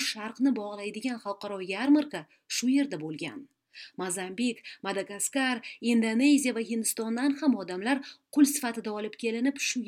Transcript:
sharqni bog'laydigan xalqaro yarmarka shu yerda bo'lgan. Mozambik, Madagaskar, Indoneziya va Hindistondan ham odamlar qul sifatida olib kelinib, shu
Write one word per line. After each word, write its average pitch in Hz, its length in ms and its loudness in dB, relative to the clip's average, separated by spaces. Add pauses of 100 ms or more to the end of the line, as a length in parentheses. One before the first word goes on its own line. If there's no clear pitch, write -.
(100)
sharqni 226 400 0 (100)
bog'laydigan 208 640 -6
xalqaro 202 340 -6 (160)
yarmarka 285 460 2 (360)
shu 233 100 -2 (100)
yerda 226 280 0
bo'lgan. 156 340 -8 (640)
Mozambik, 190 600 -4 (240)
Madagaskar, 202 720 -2 (240)
Indoneziya 233 760 4
va 226 160 -2
Hindistondan 226 680 0
ham 302 120 4 (100)
odamlar 190 360 -2 (360)
qul 285 200 10
sifatida 226 440 -4
olib 208 240 -6
kelinib, 233 340 0 (120)
shu - 200 -2